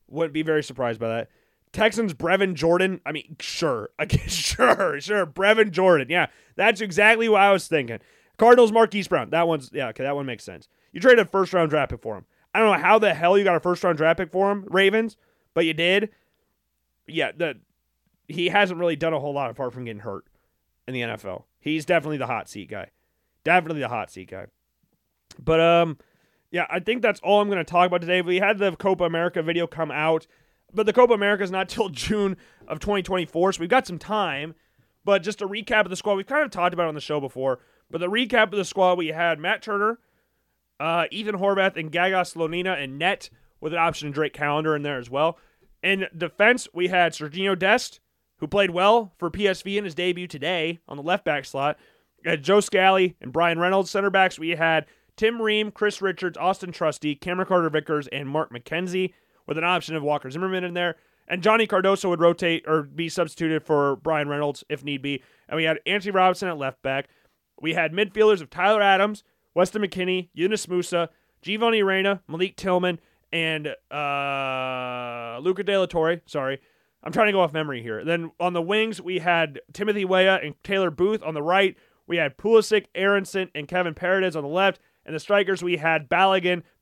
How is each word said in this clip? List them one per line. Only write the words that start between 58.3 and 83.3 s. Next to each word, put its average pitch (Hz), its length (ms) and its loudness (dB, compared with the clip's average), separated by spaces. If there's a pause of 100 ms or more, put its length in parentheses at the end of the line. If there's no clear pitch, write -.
McKenzie 175 600 -6 (320)
with 147 100 -6
an 160 80 -4
option 170 320 -2
of 151 60 -4
Walker 143 280 -4
Zimmerman 185 340 -4
in 175 100 -8
there. 175 220 -2 (300)
And 180 160 -6
Johnny 214 240 4
Cardoso 196 420 0
would 170 120 0
rotate 170 460 2
or 156 160 0
be 147 260 -8
substituted 160 560 -4
for 143 320 2
Brian 151 320 -2
Reynolds 147 400 -4
if 143 160 -8
need 139 180 -6
be. 139 200 -6 (260)
And - 80 -6
we 160 80 0
had 160 220 0
Anthony 196 260 -2
Robinson 185 360 2
at 165 80 -4
left 135 260 -8
back. 135 260 -4 (520)
We 160 140 -4
had 160 180 0
midfielders 208 480 0
of 143 100 -16
Tyler 202 300 2
Adams, 202 440 2 (300)
Weston 190 280 2
McKennie, 185 500 -4
Yunus 196 360 -2
Musa, 170 420 -2 (320)
Giovanni 220 400 0
Reyna, 190 460 0
Malik 175 280 -4
Tillman, 180 440 0 (320)
and, 156 420 -4 (160)
uh, 131 1500 -6
Luca 185 220 -2
De 196 120 0
La 190 100 2
Torre. 165 400 -2
Sorry. 135 340 -6 (420)
I'm 175 100 -10
trying 220 140 4
to 208 60 2
go 190 80 4
off 160 120 2
memory 147 300 -4
here. 110 220 -8
Then 165 260 -4 (100)
on 175 120 0
the 170 100 -2
wings, 208 380 -2
we 175 180 -6
had 165 420 0 (120)
Timothy 208 320 -2
Weah 185 380 4
and 147 200 -10
Taylor 190 280 0
Booth. 185 320 0
On 160 120 -6
the 147 80 -6
right, 190 340 2 (300)
we 170 100 -4
had 151 220 -4
Pulisic, 214 560 4
Aronson, 190 600 -2